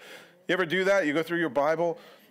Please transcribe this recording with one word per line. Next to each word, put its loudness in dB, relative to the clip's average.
You 2
ever 0
do 0
that? 2
You 0
go 0
through -2
your 0
Bible. 0